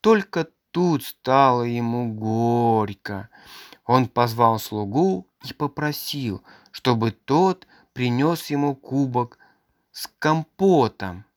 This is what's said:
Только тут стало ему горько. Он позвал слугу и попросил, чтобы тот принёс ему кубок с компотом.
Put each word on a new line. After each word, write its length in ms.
Только 460
тут 340
стало 600
ему 480
горько. 1160
Он 220
позвал 540
слугу 680
и 80
попросил, 920
чтобы 400
тот 560
принёс 520
ему 300
кубок 640
с 180
компотом. 1040